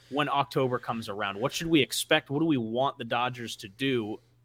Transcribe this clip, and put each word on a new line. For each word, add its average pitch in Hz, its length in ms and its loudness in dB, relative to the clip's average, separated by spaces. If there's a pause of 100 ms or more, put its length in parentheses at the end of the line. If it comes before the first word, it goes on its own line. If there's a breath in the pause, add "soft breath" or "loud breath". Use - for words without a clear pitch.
(100)
when 143 180 0
October 135 520 0
comes 117 280 -6
around? 98 300 -4
What 131 140 -2
should 170 160 -4
we 165 120 6
expect? - 480 2
What 139 120 -2
do 165 60 2
we 156 100 4
want 120 420 0
the 127 60 -8
Dodgers 120 520 -4
to 110 120 -16
do 113 500 -2 (260)